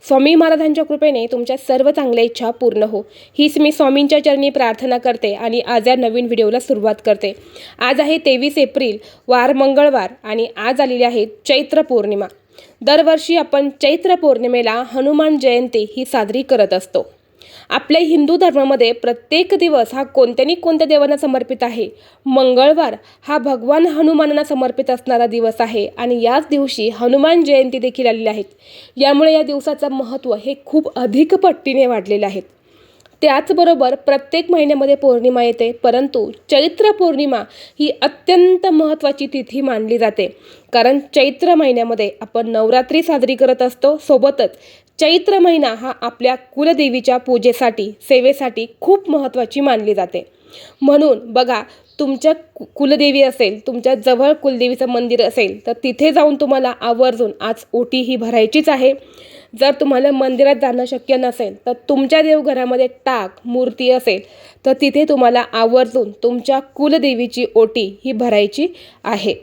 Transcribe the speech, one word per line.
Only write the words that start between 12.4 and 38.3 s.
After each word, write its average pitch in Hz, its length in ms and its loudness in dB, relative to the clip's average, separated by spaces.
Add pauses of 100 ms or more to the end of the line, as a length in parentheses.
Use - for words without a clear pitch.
दरवर्षी 311 560 2
आपण 285 320 0 (120)
चैत्र 330 340 2
पौर्णिमेला 247 720 0
हनुमान 294 520 0
जयंती 240 480 0 (100)
ही 262 80 -6
साजरी 226 380 -4
करत 220 300 0
असतो. 190 440 -6 (540)
आपल्या 294 320 0
हिंदू 320 340 2
धर्मामध्ये 269 560 2
प्रत्येक 294 640 -2
दिवस 302 400 0
हा 269 80 -6
कोणत्या 262 440 0
ना 349 140 -2
कोणत्या 320 260 0
देवांना 285 300 2
समर्पित 262 460 -4
आहे. 233 260 -6 (380)
मंगळवार 262 680 2 (260)
हा 294 160 -2
भगवान 277 480 0
हनुमानांना 302 580 2
समर्पित 262 460 -4
असणारा 247 360 -2
दिवस 226 320 -2
आहे 226 300 -2 (100)
आणि 240 240 -2
याच 262 280 0
दिवशी 269 380 -2
हनुमान 277 560 2
जयंती 262 340 2
देखील 254 280 -4
आलेली 226 220 -2
आहे. 214 140 -6 (540)
यामुळे 285 360 4
या 311 100 2
दिवसाचं 294 460 -4
महत्त्व 262 460 -6
हे 226 200 -6 (120)
खूप - 320 -2
अधिक 254 360 2
पटीने 302 520 2
वाढलेलं 208 400 -2
आहे. 190 140 -8 (840)
त्याचबरोबर 302 720 2
प्रत्येक 285 560 -2
महिन्यामध्ये 285 440 2
पौर्णिमा 247 480 2
येते, 233 300 0
परंतु 240 580 -2 (200)
चैत्र 339 400 2
पौर्णिमा 294 520 0 (380)
ही 302 100 0 (120)
अत्यंत 359 640 2